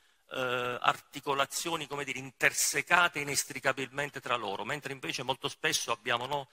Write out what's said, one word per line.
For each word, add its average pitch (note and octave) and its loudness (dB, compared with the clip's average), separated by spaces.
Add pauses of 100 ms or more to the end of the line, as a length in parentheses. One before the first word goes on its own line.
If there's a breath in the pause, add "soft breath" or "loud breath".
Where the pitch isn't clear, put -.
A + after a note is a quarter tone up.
(320 soft breath)
eh, B2 -2
articolazioni, C#3+ 0
come C#3+ -6
dire, C3 -4
intersecate D3+ 2
inestricabilmente C#3 -2
tra B2 0
loro, G2+ -4
mentre C3+ -4
invece C#3+ -6
molto C3 0
spesso - 0
abbiamo, A#2+ 0
no, C#3 -2